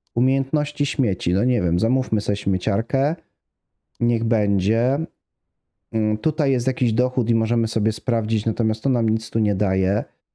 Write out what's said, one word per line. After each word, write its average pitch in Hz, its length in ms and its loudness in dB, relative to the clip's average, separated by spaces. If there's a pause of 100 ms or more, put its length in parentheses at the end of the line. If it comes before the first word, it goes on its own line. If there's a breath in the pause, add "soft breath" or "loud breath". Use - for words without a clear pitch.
(160)
Umiejętności 135 680 0
śmieci. 98 480 0
No 101 100 2
nie 123 180 0
wiem, 87 180 2
zamówmy 117 420 0
sobie 101 140 0
śmieciarkę. 113 800 0 (840)
Niech 117 240 0
będzie. 110 760 2 (920)
Mm, 107 260 0
tutaj 147 340 0
jest 123 160 0
jakiś 127 260 0
dochód 123 360 0
i 117 60 2
możemy 113 320 0
sobie 107 240 0
sprawdzić, 110 540 -2
natomiast 110 380 -2
to 135 60 0
nam 117 200 0
nic 110 200 -2
tu 117 100 -2
nie 104 160 0
daje. 95 480 0 (320)